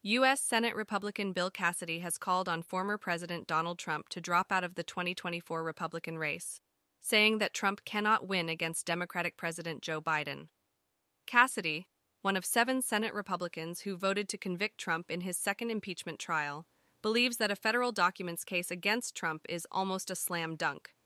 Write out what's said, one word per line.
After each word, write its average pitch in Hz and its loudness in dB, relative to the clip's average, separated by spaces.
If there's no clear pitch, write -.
U 233 4
S 269 6
Senate 226 2
Republican 202 -2
Bill 180 0
Cassidy 170 -2
has 175 -4
called 185 0
on 165 0
former 190 -2
President 175 -4
Donald 170 0
Trump 156 -6
to 180 -8
drop 175 2
out 185 2
of 180 -6
the 170 -4
twenty 180 -4
twenty-four 170 -4
Republican 165 -6
race, 160 -6
saying 214 6
that 208 2
Trump 202 0
cannot 214 2
win 180 2
against 165 -2
Democratic 175 -2
President 165 -4
Joe 156 -4
Biden. 151 -2
Cassidy, 190 4
one 196 4
of 185 0
seven 254 4
Senate 214 0
Republicans 175 -4
who 196 -4
voted 196 2
to 202 -6
convict 190 -2
Trump 170 -2
in 175 -2
his 180 -2
second 226 -2
impeachment 180 -6
trial, 151 -2
believes 240 2
that 208 2
a 202 0
federal 247 2
documents 180 0
case 175 -2
against 202 -2
Trump 160 -4
is 170 -4
almost 190 0
a 190 -4
slam 165 -2
dunk 151 -4